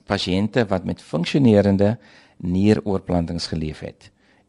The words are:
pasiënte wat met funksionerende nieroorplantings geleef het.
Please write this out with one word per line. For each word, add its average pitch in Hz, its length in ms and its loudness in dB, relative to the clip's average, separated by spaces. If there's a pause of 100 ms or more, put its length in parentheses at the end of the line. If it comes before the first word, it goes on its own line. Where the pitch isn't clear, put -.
pasiënte 101 640 -2
wat 92 160 -2
met 92 160 -8
funksionerende 104 920 2 (420)
nieroorplantings 90 1120 -2
geleef 78 320 -6
het. - 300 -18 (380)